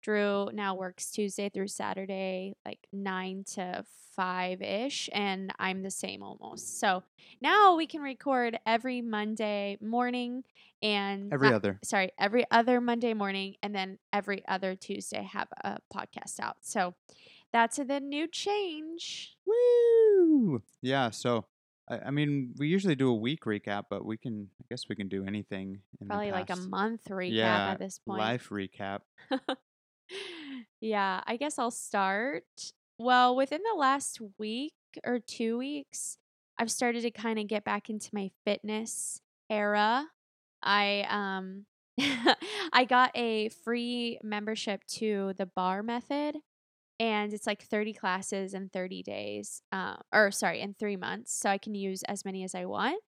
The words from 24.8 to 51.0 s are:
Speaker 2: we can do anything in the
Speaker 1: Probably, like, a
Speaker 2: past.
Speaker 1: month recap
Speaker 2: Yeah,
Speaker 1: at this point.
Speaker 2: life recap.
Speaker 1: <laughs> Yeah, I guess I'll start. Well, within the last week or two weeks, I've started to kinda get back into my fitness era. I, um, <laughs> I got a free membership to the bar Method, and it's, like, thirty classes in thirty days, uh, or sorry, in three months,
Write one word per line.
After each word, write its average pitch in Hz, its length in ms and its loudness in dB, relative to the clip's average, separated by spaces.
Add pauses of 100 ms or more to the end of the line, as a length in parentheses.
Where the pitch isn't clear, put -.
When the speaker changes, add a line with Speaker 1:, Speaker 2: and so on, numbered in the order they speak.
Speaker 2:
we 107 80 -4
can 101 120 -6
do 98 180 -4
anything 98 540 -6 (200)
in 101 80 -12
the 208 60 -6
Speaker 1:
Probably, 208 180 -2
like, 185 200 -4
a 180 60 -2
Speaker 2:
past. 185 120 -10
Speaker 1:
month 208 400 -4
recap 185 240 -4
Speaker 2:
Yeah, 196 380 4
Speaker 1:
at 196 80 -4
this - 260 -8
point. 107 140 -4
Speaker 2:
life 117 300 -2
recap. 98 500 -6 (320)
Speaker 1:
<laughs> 262 80 -2 (1400)
Yeah, 202 440 0
I 233 120 -4
guess 285 200 -4
I'll 233 140 0
start. 208 720 -2 (560)
Well, 247 360 6
within 269 280 2
the 440 140 0
last 269 420 2 (180)
week 233 360 -4 (320)
or 247 140 0
two 226 380 -2
weeks, 277 600 -8 (400)
I've 226 140 0
started 240 300 0
to 233 100 0
kinda 220 320 -2
get 208 220 -2
back 208 240 -4
into 214 240 -8
my 196 180 -4 (140)
fitness 214 760 -4 (280)
era. 214 580 2 (540)
I, 202 480 2
um, 190 560 -4 (320)
<laughs> - 20 -4 (720)
I 254 140 8
got 247 280 6
a 220 340 0
free 240 720 -2
membership 208 640 -4
to 196 520 -2
the 196 80 0
bar 185 380 -2
Method, 285 540 -2 (640)
and 208 340 0
it's, 208 140 -8
like, 208 160 -2
thirty 214 300 0
classes 190 600 -2
in 190 160 -8
thirty 185 340 -6
days, 104 580 -8 (100)
uh, 180 260 -6 (160)
or 202 180 6
sorry, 180 300 -2
in 202 120 -8
three 208 220 -4
months, 185 380 -6